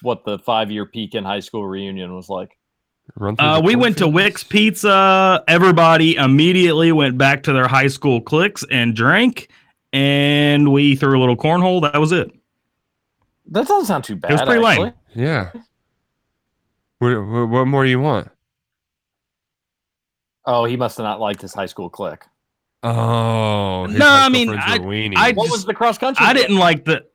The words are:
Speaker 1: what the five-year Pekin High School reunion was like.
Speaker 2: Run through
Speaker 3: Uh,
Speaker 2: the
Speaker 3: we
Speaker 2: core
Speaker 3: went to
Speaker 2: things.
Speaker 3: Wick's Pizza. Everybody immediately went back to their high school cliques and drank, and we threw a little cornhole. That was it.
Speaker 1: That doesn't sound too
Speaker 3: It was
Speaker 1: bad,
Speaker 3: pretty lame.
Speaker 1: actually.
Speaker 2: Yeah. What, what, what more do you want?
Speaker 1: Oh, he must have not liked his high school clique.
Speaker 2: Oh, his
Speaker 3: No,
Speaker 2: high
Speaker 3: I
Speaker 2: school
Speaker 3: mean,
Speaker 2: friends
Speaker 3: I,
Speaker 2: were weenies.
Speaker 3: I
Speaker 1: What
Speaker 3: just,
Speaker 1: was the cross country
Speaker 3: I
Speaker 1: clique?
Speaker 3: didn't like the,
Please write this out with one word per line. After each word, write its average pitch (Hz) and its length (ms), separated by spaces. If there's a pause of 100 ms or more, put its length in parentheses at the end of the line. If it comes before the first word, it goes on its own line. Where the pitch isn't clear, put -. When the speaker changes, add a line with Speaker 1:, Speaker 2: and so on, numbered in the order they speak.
Speaker 1:
what 120 240
the 101 140
five-year 107 480
Pekin 110 360
High 98 180
School 101 260
reunion 95 480
was 92 140
like. 92 280 (580)
Speaker 2:
Run 107 200
through 147 120
Speaker 3:
Uh, 156 100
Speaker 2:
the 160 40
Speaker 3:
we 196 140
Speaker 2:
core 247 80
Speaker 3:
went 214 160
to 185 60
Speaker 2:
things. 156 100
Speaker 3:
Wick's 202 280
Pizza. 190 1040
Everybody 165 680
immediately 165 760
went 139 280
back 139 240
to 147 100
their 127 140
high 135 200
school 135 340
cliques 175 500
and 117 240
drank, 175 540 (440)
and 143 800
we 143 220
threw 135 220
a - 20
little 123 180
cornhole. 175 460
That 147 160
was 156 120
it. 170 200 (1200)
Speaker 1:
That 226 160
doesn't 392 180
sound 160 180
too 107 100
Speaker 3:
It - 180
was 151 100
Speaker 1:
bad, - 60
Speaker 3:
pretty 233 160
lame. 202 240
Speaker 1:
actually. - 360
Speaker 2:
Yeah. 123 280 (1500)
What, 123 240
what, 117 260
what 127 160
more 135 180
do 131 80
you 127 80
want? 135 300 (2250)
Speaker 1:
Oh, 120 200
he 120 120
must 120 200
have 117 60
not 104 160
liked 104 220
his 95 120
high 98 140
school 90 220
clique. 82 340 (580)
Speaker 2:
Oh, 113 1080
his - 100
Speaker 3:
No, 294 60
Speaker 2:
high 285 120
Speaker 3:
I 269 40
Speaker 2:
school 269 100
Speaker 3:
mean, 247 180
Speaker 2:
friends 208 160
Speaker 3:
I, 226 140
Speaker 2:
were 180 60
weenies. 104 320
Speaker 3:
I 233 160
Speaker 1:
What 208 120
Speaker 3:
just, - 60
Speaker 1:
was 196 140
the 220 80
cross 226 240
country 262 280
Speaker 3:
I 233 60
Speaker 1:
clique? 262 160
Speaker 3:
didn't 196 120
like 170 260
the, 156 300